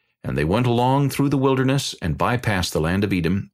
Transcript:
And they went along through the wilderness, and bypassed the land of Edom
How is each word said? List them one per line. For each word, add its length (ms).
And 120
they 80
went 200
along 440
through 180
the 100
wilderness, 640
and 160
bypassed 540
the 80
land 240
of 80
Edom 420